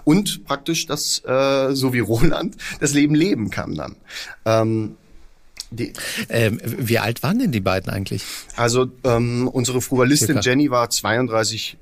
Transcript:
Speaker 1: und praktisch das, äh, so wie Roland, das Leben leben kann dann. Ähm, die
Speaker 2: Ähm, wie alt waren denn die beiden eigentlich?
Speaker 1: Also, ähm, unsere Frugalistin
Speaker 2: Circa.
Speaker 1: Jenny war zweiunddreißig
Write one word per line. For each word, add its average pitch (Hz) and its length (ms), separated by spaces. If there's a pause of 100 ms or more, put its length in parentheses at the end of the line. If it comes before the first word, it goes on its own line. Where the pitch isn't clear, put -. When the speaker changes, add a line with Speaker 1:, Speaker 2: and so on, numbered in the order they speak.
Speaker 1:
und 190 420
praktisch 156 400
das, - 400
äh, 135 480
so 131 180
wie 123 60
Roland, 117 580 (240)
das 139 140
Leben 147 200
leben 151 360
kann - 240
dann. 73 220 (500)
Ähm, 110 500 (720)
die 117 220 (380)
Speaker 2:
Ähm, 113 340
wie 113 340
alt 104 240
waren 180 160
denn 233 140
die 107 80
beiden 95 320
eigentlich? 101 300 (340)
Speaker 1:
Also, 120 300 (180)
ähm, 120 420
unsere 127 360
Frugalistin 131 540
Speaker 2:
Circa. 104 40
Speaker 1:
Jenny 147 300
war 120 180
zweiunddreißig 110 920